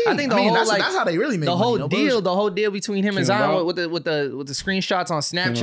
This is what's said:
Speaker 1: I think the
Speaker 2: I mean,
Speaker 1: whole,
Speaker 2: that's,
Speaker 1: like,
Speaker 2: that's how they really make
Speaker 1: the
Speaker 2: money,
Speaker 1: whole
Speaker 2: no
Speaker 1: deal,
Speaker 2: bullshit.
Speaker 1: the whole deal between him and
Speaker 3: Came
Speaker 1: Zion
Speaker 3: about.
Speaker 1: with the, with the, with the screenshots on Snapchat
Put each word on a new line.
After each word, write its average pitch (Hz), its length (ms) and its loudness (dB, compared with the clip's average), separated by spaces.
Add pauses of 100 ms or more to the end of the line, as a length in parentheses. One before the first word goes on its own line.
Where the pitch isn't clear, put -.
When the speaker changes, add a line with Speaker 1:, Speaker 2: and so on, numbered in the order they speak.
Speaker 1:
I 349 100 2
think 277 140 -2
the 214 60 2
Speaker 2:
I - 20 4
mean, - 100 4
Speaker 1:
whole, - 80 4
Speaker 2:
that's, - 140 2
Speaker 1:
like, 196 100 2
Speaker 2:
that's 381 160 0
how - 80 0
they 170 140 0
really 247 180 0
make 156 80 -2
Speaker 1:
the 143 80 2
Speaker 2:
money, 175 100 2
Speaker 1:
whole 240 140 2
Speaker 2:
no 147 120 -4
Speaker 1:
deal, 269 200 2
Speaker 2:
bullshit. 226 160 2
Speaker 1:
the 180 100 0
whole 208 140 2
deal 202 220 -2
between 196 340 -2
him 208 60 2
and 196 80 -2
Speaker 3:
Came 180 80 2
Speaker 1:
Zion 208 240 2
Speaker 3:
about. 165 160 0
Speaker 1:
with 175 100 -2
the, 175 140 -2
with 165 140 -4
the, 147 300 -2
with 139 120 -8
the 139 80 -8
screenshots 190 560 -2
on 156 100 -2
Snapchat 180 420 0